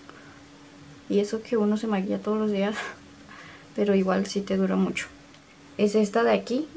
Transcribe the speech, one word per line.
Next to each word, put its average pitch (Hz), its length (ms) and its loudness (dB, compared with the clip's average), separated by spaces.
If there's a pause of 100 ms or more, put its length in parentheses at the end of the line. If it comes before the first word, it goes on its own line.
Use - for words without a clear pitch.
(1120)
Y 202 100 4
eso 220 220 -2
que 233 160 0
uno 208 180 2
se 214 100 -4
maquilla 202 320 0
todos 208 200 -2
los 214 120 0
días, 202 240 0 (500)
<laughs> - 520 -20
pero 202 180 2
igual 190 320 2
sí 202 140 -4
te 196 160 -2
dura 190 200 2
mucho. - 300 0 (720)
Es 202 180 2
esta 214 280 2
de 233 100 4
aquí, 240 340 0 (100)